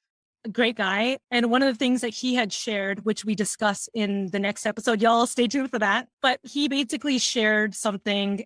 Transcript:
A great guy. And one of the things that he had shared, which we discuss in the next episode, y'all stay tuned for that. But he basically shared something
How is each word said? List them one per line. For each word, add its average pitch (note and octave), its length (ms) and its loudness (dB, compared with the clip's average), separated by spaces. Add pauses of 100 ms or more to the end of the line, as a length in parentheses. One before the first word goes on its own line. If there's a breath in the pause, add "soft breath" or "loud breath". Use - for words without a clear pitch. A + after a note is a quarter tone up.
(460)
A A3+ 40 -8
great A3+ 260 0
guy. G#3+ 440 0 (120)
And A#3+ 180 2
one B3+ 140 4
of C4+ 100 4
the A3 40 -8
things B3+ 240 2
that A#3+ 80 -2
he B3 260 -2
had A3+ 160 0
shared, G3 540 -4
which G#3+ 180 -2
we G#3+ 100 -2
discuss G3+ 600 -2
in G3+ 380 -2
the G3+ 80 -2
next G3+ 260 -4
episode, G#3+ 360 0
y'all A#3 240 6
stay A#3+ 220 2
tuned C4 240 -2
for A#3 80 -2
that. G#3+ 300 2 (120)
But C4 220 2
he C#4+ 240 -2
basically C#4 500 -2
shared G#3+ 560 2
something G3+ 720 -2